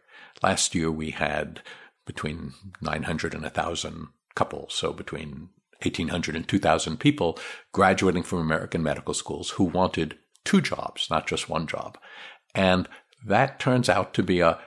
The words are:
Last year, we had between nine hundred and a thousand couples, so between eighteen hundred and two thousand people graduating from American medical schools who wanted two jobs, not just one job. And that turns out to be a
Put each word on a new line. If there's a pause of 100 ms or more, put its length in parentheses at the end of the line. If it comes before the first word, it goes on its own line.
(440)
Last
year,
we
had (440)
between (280)
nine
hundred
and
a
thousand (280)
couples,
so
between (320)
eighteen
hundred
and
two
thousand
people (320)
graduating
from
American
medical
schools
who
wanted (280)
two
jobs,
not
just
one
job. (560)
And (380)
that
turns
out
to
be
a